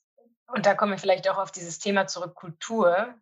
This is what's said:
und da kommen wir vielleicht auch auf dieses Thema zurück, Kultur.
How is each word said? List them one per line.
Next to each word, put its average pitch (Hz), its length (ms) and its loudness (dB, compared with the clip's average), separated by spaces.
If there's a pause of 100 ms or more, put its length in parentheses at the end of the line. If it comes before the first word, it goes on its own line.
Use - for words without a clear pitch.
(480)
und 240 160 -4
da 202 100 6
kommen 208 180 0
wir 185 60 -4
vielleicht 185 300 2
auch 190 100 -2
auf 190 120 -2
dieses 170 280 -12
Thema 196 280 0
zurück, 180 280 -8
Kultur. 202 880 0